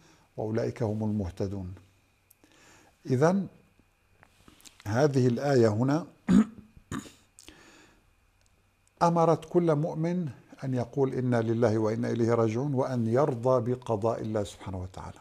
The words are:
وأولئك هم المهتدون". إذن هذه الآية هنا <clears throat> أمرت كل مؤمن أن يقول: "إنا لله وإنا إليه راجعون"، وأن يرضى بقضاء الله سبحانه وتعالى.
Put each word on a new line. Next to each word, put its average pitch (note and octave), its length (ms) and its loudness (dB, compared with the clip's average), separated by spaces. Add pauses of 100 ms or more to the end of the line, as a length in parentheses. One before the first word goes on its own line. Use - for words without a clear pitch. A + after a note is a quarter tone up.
(380)
وأولئك A#2 460 -4
هم A2 200 -2
المهتدون". G2 720 -6 (1300)
إذن D#3+ 420 2 (1400)
هذه C3 400 2
الآية B2+ 400 4
هنا C3+ 400 0 (220)
<clears throat> F#3+ 160 6 (2500)
أمرت E3+ 440 2
كل E3+ 300 2
مؤمن D#3+ 540 -4 (340)
أن C3 100 -4
يقول: C3 400 -2
"إنا B2 280 0
لله A2+ 360 2
وإنا A2+ 340 -2
إليه A#2 220 2
راجعون"، A#2 400 0
وأن B2+ 340 -2
يرضى B2 640 2
بقضاء A#2 500 -2
الله G#2+ 220 -4
سبحانه - 340 -12
وتعالى. F#2 440 -14